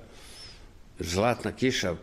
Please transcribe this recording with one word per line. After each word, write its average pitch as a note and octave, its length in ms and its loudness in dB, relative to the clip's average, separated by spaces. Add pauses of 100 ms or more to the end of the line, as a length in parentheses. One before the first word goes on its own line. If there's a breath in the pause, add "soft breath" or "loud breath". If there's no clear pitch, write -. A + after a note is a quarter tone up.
(1000 loud breath)
zlatna G2+ 540 2
kiša G#2+ 500 0